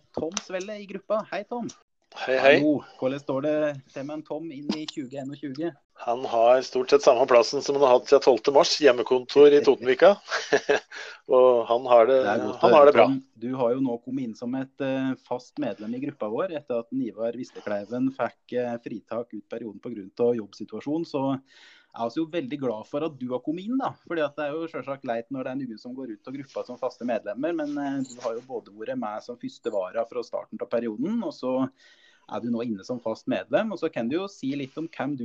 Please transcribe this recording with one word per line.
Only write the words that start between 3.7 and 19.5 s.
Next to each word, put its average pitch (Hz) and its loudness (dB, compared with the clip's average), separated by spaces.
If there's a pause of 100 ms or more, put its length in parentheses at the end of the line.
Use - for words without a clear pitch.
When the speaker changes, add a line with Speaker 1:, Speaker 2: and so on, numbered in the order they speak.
Speaker 1:
til 139 -10
med 151 -10
en 156 -14
Tom 160 -10
inn 143 -14
i 156 -10
tjue 135 -12
enogtjue? 139 -10 (300)
Speaker 2:
Han 123 -4
har 123 4
stort 127 -2
sett 143 6
samme 131 6
plassen 123 4
som 143 -2
han 139 4
har 123 8
hatt 123 -6
siden 139 6
tolvte 139 4
mars, 139 6
hjemmekontor 127 6
i 147 8
Totenvika. 131 4 (340)
<laughs> 139 0 (560)
Og 123 6
han 123 0
har 120 8
det, 135 4
Speaker 1:
Det 104 0
er 113 0
godt 127 -4
å - -12
Speaker 2:
han 135 8
Speaker 1:
høre, 156 10
Speaker 2:
har 143 10
det 147 8
bra. 113 8
Speaker 1:
Tom. 135 2 (200)
Du 117 -8
har 123 0
jo 135 -2
nå 120 -2
kommet 131 -8
inn 113 -8
som 123 -8
et, 135 -8
eh, 135 -2 (160)
fast - -10
medlem 110 -6
i 127 -8
gruppa 139 -6
vår, 165 -4
etter 123 -6
at - -10
Ivar 117 -6
Vistekleiven 110 -6
fikk, - -6
eh, 120 -4
fritak 113 -10
ut 104 -14
perioden 113 -12